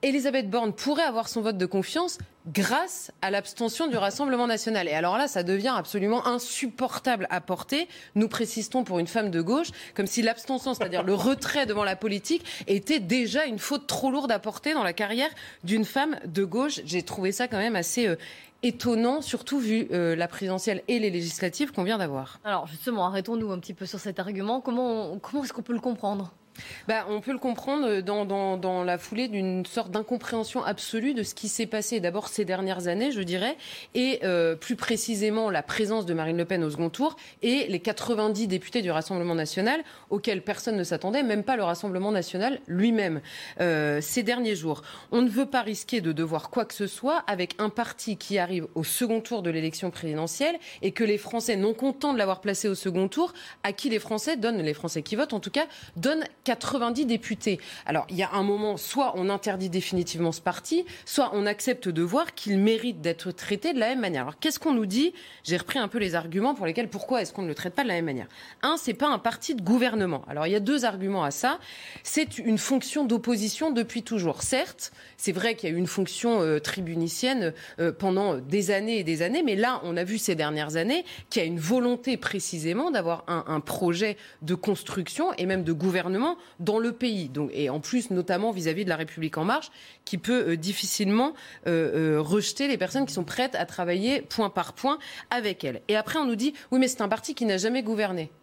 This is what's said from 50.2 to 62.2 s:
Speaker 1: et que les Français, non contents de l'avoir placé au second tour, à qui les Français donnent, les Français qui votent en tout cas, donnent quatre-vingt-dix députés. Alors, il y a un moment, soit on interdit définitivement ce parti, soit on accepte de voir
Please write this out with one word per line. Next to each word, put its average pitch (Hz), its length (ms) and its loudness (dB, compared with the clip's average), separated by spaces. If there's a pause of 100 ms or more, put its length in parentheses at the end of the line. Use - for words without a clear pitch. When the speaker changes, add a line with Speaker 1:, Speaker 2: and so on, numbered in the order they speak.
Speaker 1:
et 190 80 2
que 226 140 0
les 208 140 4
Français, 226 360 -2
non 196 180 2
contents 269 400 0
de 254 60 2
l'avoir 190 220 2
placé 202 260 0
au 196 80 2
second 185 320 0
tour, 330 260 0 (300)
à 202 100 -2
qui 247 180 -2
les 220 100 2
Français 226 360 -2
donnent, 226 240 0
les 156 140 0
Français 160 280 -4
qui - 120 -4
votent 277 200 0
en 202 60 0
tout - 120 -8
cas, 302 160 2 (260)
donnent 285 300 2 (240)
quatre-vingt-dix 240 560 0
députés. 220 560 0 (240)
Alors, 151 240 0
il 185 80 -6
y 180 60 2
a 190 100 0
un 196 100 2
moment, 202 360 2
soit 262 380 0
on 185 120 2
interdit 196 400 0
définitivement 170 640 0
ce - 80 -8
parti, 320 460 0 (180)
soit - 300 2
on 202 100 2
accepte 208 460 0
de 160 100 0
voir 220 340 2